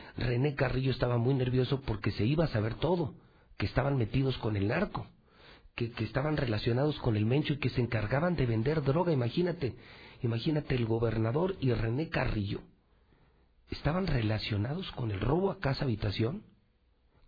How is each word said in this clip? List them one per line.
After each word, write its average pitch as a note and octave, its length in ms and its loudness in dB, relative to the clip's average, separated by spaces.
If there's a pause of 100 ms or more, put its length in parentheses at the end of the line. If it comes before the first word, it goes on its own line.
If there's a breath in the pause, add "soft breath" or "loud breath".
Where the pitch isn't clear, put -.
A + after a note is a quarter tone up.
(180 loud breath)
René B2 380 0
Carrillo C3 360 0
estaba B2 260 0
muy A#2+ 180 2
nervioso B2+ 460 2
porque G#2 300 -2
se G2+ 140 0
iba D#3 200 2
a C#3 40 -4
saber A2+ 260 0
todo, D#3+ 400 0 (420 soft breath)
que G#2+ 80 0
estaban C3+ 300 0
metidos C3 440 2
con G#2+ 180 -2
el G2 100 2
narco, E3 400 -2 (680 soft breath)
que, A2+ 160 -4
que - 120 -4
estaban C#3 320 0
relacionados B2+ 640 2
con A2+ 160 2
el G#2+ 100 2
Mencho C#3+ 280 2
y C3+ 60 -2
que B2+ 100 0
se - 100 0
encargaban A#2+ 560 0
de C3+ 100 2
vender A#2+ 360 0
droga. D#3+ 320 2
Imagínate, C#3+ 640 0 (440 loud breath)
imagínate, C3+ 540 0
el A#2+ 100 2
gobernador A2+ 760 2
y C3 100 4
René A#2 380 0
Carrillo G#2+ 500 -2 (1080)
estaban F3 360 -2
relacionados A2+ 880 -2
con A2+ 200 -4
el F#2+ 100 -4
robo E3 280 2
a - 100 -6
casa C3+ 260 -2
habitación, A2+ 580 -2 (840)